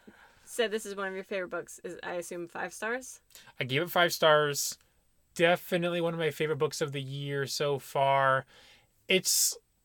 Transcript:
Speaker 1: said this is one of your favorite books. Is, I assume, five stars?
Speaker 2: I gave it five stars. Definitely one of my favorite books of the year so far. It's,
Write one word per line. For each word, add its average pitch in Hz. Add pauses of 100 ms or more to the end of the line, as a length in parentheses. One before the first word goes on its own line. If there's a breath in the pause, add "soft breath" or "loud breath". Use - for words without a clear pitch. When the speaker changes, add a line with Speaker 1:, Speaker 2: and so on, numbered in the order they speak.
(440 soft breath)
Speaker 1:
said 220
this 220
is 202
one 196
of 190
your 190
favorite 190
books. -
Is, 180
I 175
assume, 175
five 180
stars? 240 (400 loud breath)
Speaker 2:
I 143
gave 131
it 175
five 175
stars. 151 (560)
Definitely 175
one 170
of 165
my 156
favorite 156
books 147
of 143
the 143
year 139
so 143
far. 135 (640 soft breath)
It's, - (280)